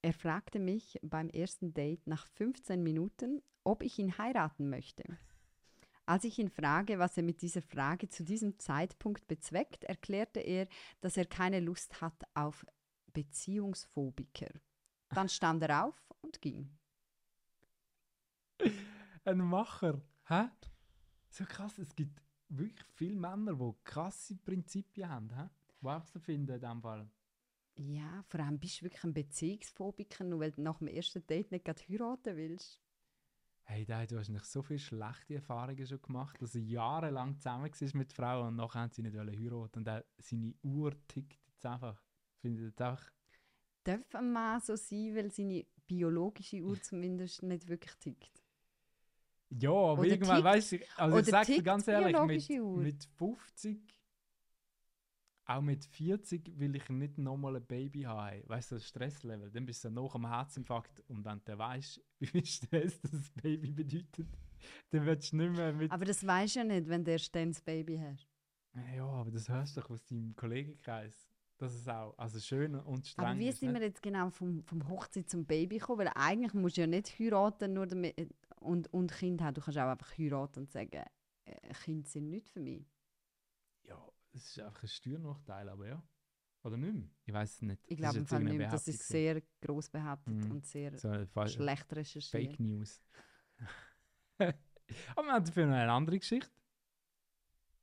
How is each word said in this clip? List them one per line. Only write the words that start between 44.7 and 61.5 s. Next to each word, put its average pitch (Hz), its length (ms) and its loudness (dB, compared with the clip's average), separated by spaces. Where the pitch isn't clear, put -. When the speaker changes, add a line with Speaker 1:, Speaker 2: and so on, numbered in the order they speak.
Speaker 1:
sein, 214 400 -4
weil 208 160 0
seine 196 340 -2
biologische 175 760 2
Uhr 196 180 -2
Speaker 2:
<laughs> - 20 -16
Speaker 1:
zumindest 180 600 -4
nicht 175 260 -2
wirklich 170 280 -6
tickt? - 460 -12
Speaker 2:
Ja, 135 200 2
aber 165 300 8
Speaker 1:
Oder 151 80 8
Speaker 2:
irgendwann, 185 280 8
Speaker 1:
tickt, 160 80 10
Speaker 2:
weißt 208 280 8
du, 180 40 0
also 160 200 8
ich - 60 12
Speaker 1:
oder 160 80 6
Speaker 2:
sag's 208 160 10
dir 247 80 4
Speaker 1:
tickt 180 100 6
Speaker 2:
ganz 202 240 4
ehrlich, 208 240 8
Speaker 1:
biologische 302 420 4
Speaker 2:
mit, 247 80 0
Speaker 1:
Uhr? 185 200 2
Speaker 2:
mit 143 220 0
fünfzig - 800 -4
auch 131 140 0
mit 143 240 0
vierzig 170 720 -2
will 139 180 0
ich 135 140 -8
nicht 143 280 -2
noch 135 180 -2
mal 135 200 -2
ein 120 100 -6
Baby 139 360 -6
haben. 104 460 -6
Weißt 117 220 -6
du, 127 60 -6
das 104 100 -8
Stresslevel, 117 640 -6
dann 120 160 -4
bist 120 180 -10
du 117 60 -4
nach 127 220 -4
dem 117 160 -2
Herzinfarkt 120 800 -4
und 107 160 -8
wenn 107 200 -6
du 107 140 -8